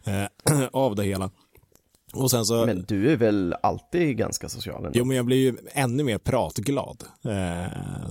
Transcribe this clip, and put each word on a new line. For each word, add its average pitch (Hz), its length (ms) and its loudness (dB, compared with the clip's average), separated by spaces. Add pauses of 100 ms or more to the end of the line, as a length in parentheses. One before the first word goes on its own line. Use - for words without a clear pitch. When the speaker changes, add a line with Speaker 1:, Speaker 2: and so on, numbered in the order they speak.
Speaker 1:
eh, 107 640 0
<clears throat> - 40 -14
av 131 240 0
det 104 80 0
hela. 95 280 -2 (840)
Och 127 180 0
sen 117 140 2
så 117 200 2
Speaker 2:
Men 92 220 -2
du 104 240 2
är 156 40 4
väl 104 480 2
alltid 139 540 0
ganska - 320 -4
social - 360 -10
ändå? 78 140 0
Speaker 1:
Jo, 120 60 4
men 131 120 2
jag 123 80 0
blir 127 120 4
ju 131 200 4 (160)
ännu 135 300 2
mer 113 140 2
pratglad. 107 880 -2 (220)
Eh, 90 400 -2 (460)